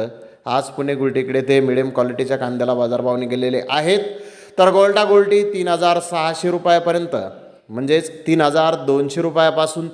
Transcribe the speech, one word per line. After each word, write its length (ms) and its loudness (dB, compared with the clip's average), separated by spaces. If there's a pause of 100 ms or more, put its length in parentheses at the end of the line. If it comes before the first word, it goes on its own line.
(460)
आज 240 -2
पुणे 260 -4
गुलटेकडे 460 -2
ते 180 4
मीडियम 300 0
क्वालिटीच्या 480 -2
कांद्याला 360 -2
बाजारभाव 440 -2
निघालेले 520 -2
आहेत. 300 0 (580)
तर 140 6
गोल्टा 320 4
गोल्टी 380 4 (120)
तीन 140 -2
हजार 340 2
सहाशे 500 -4
रुपयापर्यंत, 640 0 (540)
म्हणजेच 400 0 (180)
तीन 140 2
हजार 340 2 (100)
दोनशे 360 0
रुपयापासून 720 0